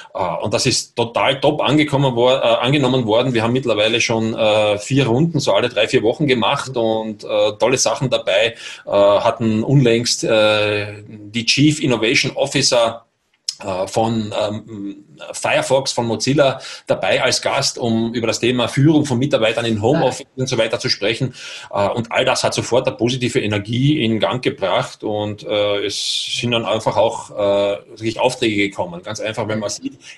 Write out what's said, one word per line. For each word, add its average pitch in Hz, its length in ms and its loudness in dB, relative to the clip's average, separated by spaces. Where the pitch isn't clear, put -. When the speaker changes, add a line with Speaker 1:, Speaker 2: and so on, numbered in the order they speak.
Speaker 1:
Äh, 95 40 -6
und 98 360 -4
das 113 120 0
ist - 280 -2
total 117 460 0
top 151 200 2
angekommen 139 540 2
wor-, 127 260 4
äh, 120 240 2
angenommen 131 420 2
worden. 120 280 2
Wir 110 80 2
haben 113 100 0
mittlerweile 113 480 0
schon, 113 340 0
äh, 107 440 2
vier 131 300 0
Runden, 156 320 2
so 107 120 0
alle 113 160 2
drei, 110 200 0
vier - 160 2
Wochen 123 240 0
gemacht 127 480 0
und, 110 480 -2
äh, 107 340 0
tolle 127 200 2
Sachen 113 300 0
dabei. 113 460 2
Äh, - 40 -8
hatten 101 720 4
unlängst, 123 580 4
äh, 107 880 2
die 107 360 -8
Chief 147 360 4
Innovation 120 560 0
Officer, 127 680 0
äh, 95 280 -4
von, 110 520 0
ähm, 104 640 -8
Firefox, 131 580 0
von 117 160 -2
Mozilla 131 540 0
dabei 123 340 0
als 127 220 0
Gast, - 340 -2
um 117 380 -2
über 113 140 -2
das 107 100 -2
Thema 120 300 0
Führung 147 360 4
von 127 140 -2
Mitarbeitern 117 460 0
in 113 180 -2
Homeoffice 123 380 2
Speaker 2:
Ja. - 60 -16
Speaker 1:
und 131 100 -2
so 120 120 -2
weiter 113 200 0
zu 127 100 -6
sprechen. 113 460 -2
Äh, 101 160 0
und 113 240 -4
all 120 120 2
das 123 200 0
hat 110 100 0
sofort 120 320 0
eine 120 100 -4
positive 120 440 -2
Energie 113 640 0
in 110 160 0
Gang 101 240 -2
gebracht 110 580 -2
und, 104 400 -4
äh, 104 420 0
es - 560 -6
sind 120 120 -2
dann 117 120 0
einfach 110 320 -2
auch, 110 360 0
äh, 101 460 0
wirklich 110 320 -6
Aufträge 107 480 0
gekommen. 90 340 -8
Ganz 104 160 -10
einfach, 107 300 -6
wenn 110 100 -4
man 104 120 -4
sieht, - 240 -10